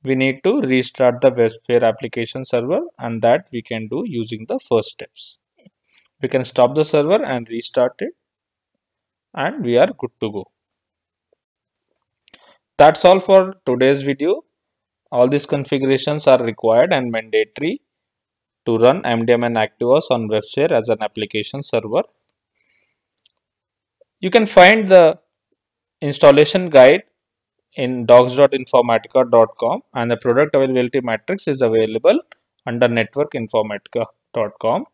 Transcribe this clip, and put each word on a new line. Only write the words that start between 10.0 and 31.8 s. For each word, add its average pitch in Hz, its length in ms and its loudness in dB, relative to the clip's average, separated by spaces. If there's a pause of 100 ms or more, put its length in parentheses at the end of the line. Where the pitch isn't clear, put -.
to 110 100 -8
go. 101 200 -14 (2250)
That's 156 280 4
all 185 140 6
for 190 360 2 (100)
today's 131 380 0
video. 143 420 -4 (680)
All 123 180 2
these 143 180 -2
configurations 139 840 -2
are 127 160 4
required 113 480 0
and 127 180 -4
mandatory 113 680 -6 (840)
to 113 120 -2
run 127 260 2
M 117 200 -4
D 120 80 2
M 120 100 2
and 120 140 -2
ActiveOS 123 540 -2
on 117 180 -2
WebSphere 123 420 -4
as 117 180 -2
an 107 120 -2
application 110 640 -8
server. 113 380 -4 (2250)
You 185 100 -6
can 220 160 2
find 202 420 6
the 170 300 6 (840)
installation 151 680 2
guide 143 320 6 (760)
in 127 280 -6
docs 123 280 6
dot 139 180 4
informatica 123 800 0
dot 113 280 2
com, 143 240 -4 (120)
and 120 160 -4
the 117 60 -2
product 135 380 -2
availability 131 480 0
matrix 123 440 -8
is 135 140 -4
available 113 580 0 (460)